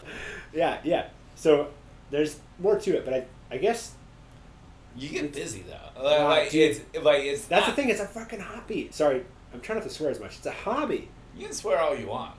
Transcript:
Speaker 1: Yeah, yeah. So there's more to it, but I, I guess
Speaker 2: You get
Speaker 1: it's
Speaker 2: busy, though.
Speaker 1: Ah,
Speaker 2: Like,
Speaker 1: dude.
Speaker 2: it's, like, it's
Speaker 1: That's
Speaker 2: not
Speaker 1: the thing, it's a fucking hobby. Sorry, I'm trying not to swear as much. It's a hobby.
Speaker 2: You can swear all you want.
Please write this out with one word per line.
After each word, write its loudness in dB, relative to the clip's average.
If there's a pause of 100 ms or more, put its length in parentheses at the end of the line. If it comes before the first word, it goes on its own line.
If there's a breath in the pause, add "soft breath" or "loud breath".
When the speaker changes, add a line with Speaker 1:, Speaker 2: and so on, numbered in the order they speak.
(540 loud breath)
Speaker 1:
Yeah, 0
yeah. -2 (280)
So 4 (420)
there's -2 (200)
more 4
to 0
it, -6
but -4
I, -2 (260)
I -6
guess -2 (1000)
Speaker 2:
You -10
get -4
Speaker 1:
it's -8
Speaker 2:
busy, -10
though. -14 (220)
Speaker 1:
Ah, 4
Speaker 2:
Like, 6
Speaker 1:
dude. 6 (140)
Speaker 2:
it's, -4
like, 8
it's -2
Speaker 1:
That's 4
Speaker 2:
not 0
Speaker 1:
the 2
thing, 2
it's 0
a -4
fucking -12
hobby. -8
Sorry, 2 (280)
I'm -14
trying -6
not -8
to -10
swear -4
as -8
much. -14
It's -14
a -6
hobby. -4 (260)
Speaker 2:
You -12
can -10
swear 0
all 0
you -8
want. -8